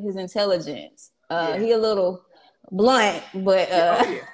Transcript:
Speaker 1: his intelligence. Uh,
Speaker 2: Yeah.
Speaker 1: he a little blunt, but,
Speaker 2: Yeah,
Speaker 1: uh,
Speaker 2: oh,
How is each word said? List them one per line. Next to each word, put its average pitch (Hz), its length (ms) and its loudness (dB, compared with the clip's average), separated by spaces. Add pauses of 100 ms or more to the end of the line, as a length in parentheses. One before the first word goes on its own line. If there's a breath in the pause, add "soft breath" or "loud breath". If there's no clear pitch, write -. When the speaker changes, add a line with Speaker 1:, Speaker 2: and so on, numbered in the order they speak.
Speaker 1:
his 196 140 -6
intelligence. 180 960 -4 (200)
Uh, 165 240 -2
Speaker 2:
Yeah. 190 80 -4
Speaker 1:
he 226 100 2
a 226 60 2
little 196 460 -2 (460 soft breath)
blunt, 208 520 2 (120)
but, 190 340 2
Speaker 2:
Yeah, 180 80 -2
Speaker 1:
uh, 175 280 4
Speaker 2:
oh, - 60 0 (240)